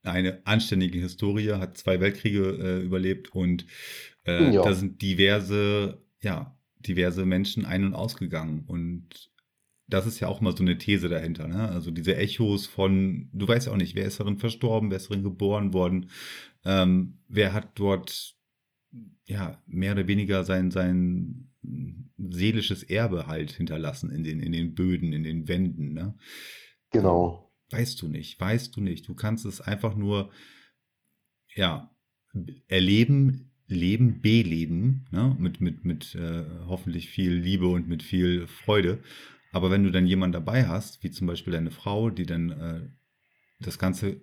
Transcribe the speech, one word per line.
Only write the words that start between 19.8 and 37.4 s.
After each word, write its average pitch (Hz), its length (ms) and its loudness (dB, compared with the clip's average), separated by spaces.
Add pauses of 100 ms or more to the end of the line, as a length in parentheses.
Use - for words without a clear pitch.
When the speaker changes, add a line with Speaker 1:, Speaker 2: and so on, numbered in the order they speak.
Speaker 1:
oder 98 140 0
weniger 98 360 2
sein, 92 280 2
sein 90 800 0 (680)
seelisches 98 680 -2
Erbe 92 440 -2
halt 78 240 -6
hinterlassen 78 600 -6
in 78 120 -4
den, 78 160 -4
in 82 120 -4
den 85 240 -4
Böden, 90 380 0
in 78 100 -2
den 80 240 -6
Wänden, 82 460 -2
ne? 90 240 -8 (720)
Speaker 2:
Genau. 87 600 2 (200)
Speaker 1:
Weißt - 300 -4
du 87 60 -8
nicht, 76 320 -10
weißt 110 360 -2
du 104 60 -6
nicht. 87 260 -4
Du - 60 -10
kannst 110 320 -4
es 98 160 -8
einfach 104 340 -2
nur, 101 360 0 (1200)
ja, 87 380 -2 (760)
erleben, 117 840 4 (160)
leben, 101 540 2
beleben, 101 880 2
ne? 123 280 2
Mit, 90 220 -2
mit, 87 240 -2
mit, 80 300 -4
äh, 82 300 -6 (220)
hoffentlich 87 420 -6
viel 90 240 0
Liebe 90 340 2